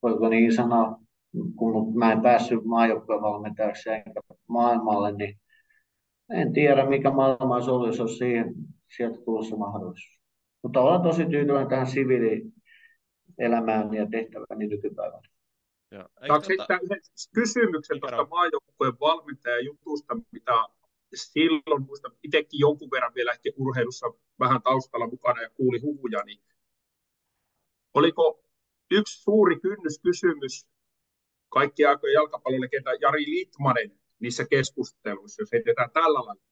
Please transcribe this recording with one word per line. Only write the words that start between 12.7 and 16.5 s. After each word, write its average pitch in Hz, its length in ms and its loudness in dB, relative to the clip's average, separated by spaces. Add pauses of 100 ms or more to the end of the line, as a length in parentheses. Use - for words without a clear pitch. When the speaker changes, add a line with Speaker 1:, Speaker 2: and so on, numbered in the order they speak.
Speaker 1:
ja 107 160 -2
tehtävääni 107 560 -8
nykypäivänä. 101 640 -8 (640)
Speaker 2:
Joo. 98 100 -18
Eikö - 240 -20
Speaker 3:
Saanko 151 160 2
Speaker 2:
tota 190 100 -10